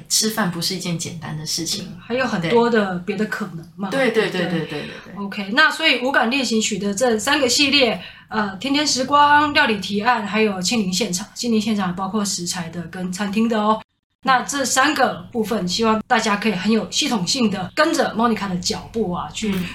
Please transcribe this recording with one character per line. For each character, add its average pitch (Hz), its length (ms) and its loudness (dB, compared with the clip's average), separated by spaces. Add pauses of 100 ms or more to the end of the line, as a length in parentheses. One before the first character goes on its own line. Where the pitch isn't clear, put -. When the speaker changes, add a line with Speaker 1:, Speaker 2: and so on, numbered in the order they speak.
Speaker 1:
吃 - 220 0
饭 214 220 -2
不 170 100 -6
是 185 140 -4
一 180 40 -6
件 175 200 -4
简 170 200 -8
单 151 160 -10
的 156 80 -8
事 - 220 -4
情。 196 200 -6
Speaker 2:
对， - 60 -14 (140)
还 220 80 -4
有 254 140 0
很 175 200 -2
多 233 220 4
的 196 300 2
别 208 160 -4
的 214 100 0
可 208 300 -6
能 160 200 -12
嘛， 196 140 -6
Speaker 1:
对， 254 220 2
对， 202 180 2
Speaker 2:
对 175 140 -2
不 170 80 -2
对？ 165 80 0
Speaker 1:
对， - 0 -
对， 151 80 -4
对， 147 140 -6
对， - 340 -14
对。 196 80 -8
Speaker 2:
OK， 196 300 -8
那 302 180 4
所 320 160 -2
以 247 180 2
五 269 60 0
感 226 180 2
练 269 160 0
习 220 160 2
曲 214 160 -2
的 196 160 -2
这 226 240 2
三 285 220 2
个 262 100 2
系 277 220 4
列， 233 280 2 (280)
呃， 208 300 -4
天 269 140 -4
天 294 140 2
时 262 200 0
光、 294 480 6
料 302 120 6
理 220 140 2
提 202 220 -2
案， 226 260 2
还 208 140 0
有 202 200 2
亲 226 180 0
临 180 140 0
现 180 180 -2
场。 180 220 -4
亲 240 180 -2
临 220 80 4
现 214 160 0
场 185 200 0
包 190 120 -4
括 202 160 -2
食 180 220 -4
材 175 240 -6
的 175 140 -8
跟 180 280 -6
餐 202 200 -4
厅 226 180 2
的 226 100 2
哦。 214 220 2 (420)
那 254 180 4
这 269 240 -4
三 269 280 2
个 240 200 2 (180)
部 220 120 -2
分， 208 240 -2
希 196 180 0
望 214 200 2
大 - 140 2
家 202 160 2
可 208 140 0
以 - 20 2
很 180 200 -2
有 220 200 0
系 - 160 0
统 208 180 0
性 226 240 2
的 180 240 -4
跟 320 200 4
着 269 200 0
Monica 214 360 0
的 180 80 -2
脚 - 340 -4
步 202 220 -2
啊， 147 200 -6
去 208 220 -2 (200)